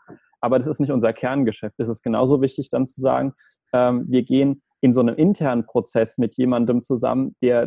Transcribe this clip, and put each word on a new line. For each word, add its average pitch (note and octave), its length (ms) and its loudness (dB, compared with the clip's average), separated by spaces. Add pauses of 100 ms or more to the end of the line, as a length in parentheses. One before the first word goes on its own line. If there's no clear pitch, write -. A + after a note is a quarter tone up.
(400)
aber B2 200 0
das C3 80 -4
ist D3 100 -6
nicht C#3+ 140 -2
unser A2+ 200 0
Kerngeschäft. B2+ 680 -4
Es A#2 100 -4
ist A2+ 160 -8
genauso B2+ 360 2
wichtig, C3+ 300 -4
dann B2+ 160 -2
zu - 140 -14
sagen, C3 320 -2 (400)
ähm, B2 360 2
wir B2 140 2
gehen C3+ 400 0 (180)
in B2+ 140 4
so B2+ 60 2
einem A#2 160 2
internen D3 500 0
Prozess A#2 520 -2
mit A#2 180 -2
jemandem B2 480 0
zusammen, B2+ 580 -2
der, A#2+ 240 2